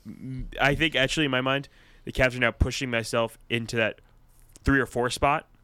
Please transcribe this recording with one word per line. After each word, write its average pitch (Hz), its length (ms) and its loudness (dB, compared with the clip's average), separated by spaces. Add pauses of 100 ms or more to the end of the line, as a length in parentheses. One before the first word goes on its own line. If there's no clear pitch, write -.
(600)
I 139 160 4
think 156 180 0
actually 135 300 2
in 135 80 -2
my 127 80 2
mind, 135 280 -2 (360)
the 123 80 -12
Cavs 127 240 2
are - 20 -6
now 117 140 2
pushing 131 360 -2
myself 117 480 -2 (140)
into 117 260 -4
that 110 240 0 (640)
three 139 160 4
or 123 80 0
four 120 240 -2
spot 147 380 0 (140)